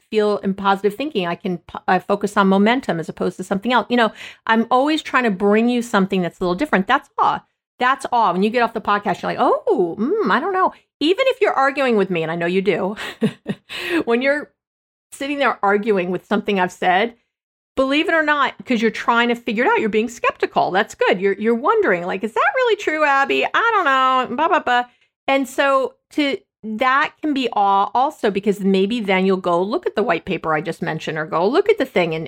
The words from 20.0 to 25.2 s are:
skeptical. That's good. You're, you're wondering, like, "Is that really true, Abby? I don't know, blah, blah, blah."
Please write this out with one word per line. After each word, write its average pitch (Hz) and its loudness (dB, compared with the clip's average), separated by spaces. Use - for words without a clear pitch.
skeptical. - -2
That's 190 -2
good. 269 0
You're, 196 0
you're 214 0
wondering, 262 0
like, 190 -4
"Is 220 -6
that 679 0
really 494 2
true, 311 -2
Abby? 269 2
I 403 0
don't 403 2
know, 262 2
blah, 311 0
blah, 349 2
blah." 247 0